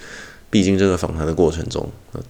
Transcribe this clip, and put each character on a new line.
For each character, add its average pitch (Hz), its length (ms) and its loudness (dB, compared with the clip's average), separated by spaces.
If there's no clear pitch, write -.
毕 107 120 2
竟 95 160 4
这 98 80 4
个 92 120 2
访 80 180 -6
谈 80 100 -2
的 80 80 0
过 80 160 4
程 80 200 -4
中， - 200 -6
呃， - 180 -10